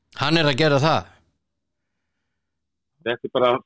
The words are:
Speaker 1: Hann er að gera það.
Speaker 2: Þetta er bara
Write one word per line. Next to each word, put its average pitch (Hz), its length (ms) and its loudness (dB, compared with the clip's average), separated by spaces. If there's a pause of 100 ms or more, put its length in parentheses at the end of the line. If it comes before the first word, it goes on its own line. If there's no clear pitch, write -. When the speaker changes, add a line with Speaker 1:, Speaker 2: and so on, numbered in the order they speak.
(140)
Speaker 1:
Hann 151 260 -2
er 151 80 0
að 139 120 -2
gera 147 200 2
það. 135 300 0 (2000)
Speaker 2:
Þetta 120 220 -6
er - 60 -12
bara 123 160 2 (160)